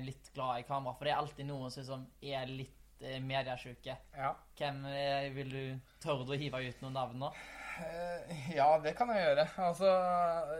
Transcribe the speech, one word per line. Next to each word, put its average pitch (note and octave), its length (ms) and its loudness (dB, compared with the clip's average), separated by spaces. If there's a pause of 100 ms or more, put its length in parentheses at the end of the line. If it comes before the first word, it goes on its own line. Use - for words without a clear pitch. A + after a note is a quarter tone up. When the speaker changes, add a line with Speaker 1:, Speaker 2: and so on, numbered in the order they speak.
Speaker 1:
litt - 280 -12
glad B2+ 300 -2
i - 60 -14
kamera? C3+ 280 -2
For - 120 -10
det D3 40 2
er D3 80 2
alltid C#3 280 -6
noen C3 260 -6
som, C3+ 100 -10
som C3 220 -8 (180)
er C3+ 240 -4
litt C3+ 320 -10 (220)
det C3 140 -8
er C3 100 -6
mediasjuke. B2+ 680 -4 (180)
Speaker 2:
Ja. C3+ 140 -2 (260)
Speaker 1:
Hvem, C#3 320 -4
eh, C#3 480 0
vil C3+ 160 -6
du, C3 300 -6 (200)
tør D3 220 0
du B2+ 100 -4
å C#3+ 60 -2
hive C3+ 240 -4
ut B2 220 -8
noen C3 100 -8
navn B2 240 -2
nå? C#3+ 140 -4 (500)
Speaker 2:
Eh, E3+ 720 -6
ja, C#3+ 140 10 (100)
det D3+ 160 0
kan A#3+ 160 2
jeg G3+ 140 4
gjøre. D3+ 220 6 (120)
Altså, F3+ 300 4 (720)